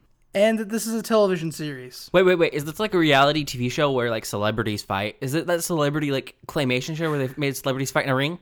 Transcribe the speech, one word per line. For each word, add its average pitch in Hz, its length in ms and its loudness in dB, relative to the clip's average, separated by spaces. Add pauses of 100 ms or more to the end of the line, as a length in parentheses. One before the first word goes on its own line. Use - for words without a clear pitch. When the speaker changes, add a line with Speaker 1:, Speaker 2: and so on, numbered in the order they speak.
(360)
Speaker 1:
And 214 240 4
that 208 100 -6
this 214 160 -4
is 226 80 -4
a 226 80 -2
television 185 500 2
series. 135 640 -12
Speaker 2:
Wait, 180 100 6
wait, 180 120 6
wait. 165 180 2
Is 143 120 -2
this 156 140 -8
like 214 140 -2
a 185 60 2
reality 147 440 4
T 135 140 -6
V 123 120 -2
show 143 220 0
where, 120 200 0
like, 110 140 -4
celebrities 107 580 -2
fight? 101 380 -4
Is 131 120 -4
it 160 140 -2
that 170 160 0
celebrity, 151 480 0
like, 135 240 -4 (120)
claymation 131 480 -2
show 160 140 -2
where 151 100 -2
they've 131 180 -4
made 139 200 -2
celebrities 135 320 -2
fight 151 160 -2
in 135 60 0
a 131 40 2
ring? 147 260 -2